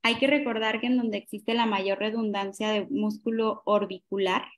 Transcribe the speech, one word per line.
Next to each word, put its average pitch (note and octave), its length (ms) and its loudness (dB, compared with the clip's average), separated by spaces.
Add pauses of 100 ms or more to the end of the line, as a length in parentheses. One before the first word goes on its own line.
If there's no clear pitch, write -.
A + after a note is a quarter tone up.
Hay A#3 140 2
que C4 100 2
recordar A3+ 540 2
que A#3 60 -4
en B3+ 100 4
donde A3 220 0
existe G#3+ 360 -6
la A#3 120 2
mayor G3 320 0
redundancia G#3+ 720 -2
de G#3 160 0
músculo G#3+ 760 -2
orbicular G3 800 0 (140)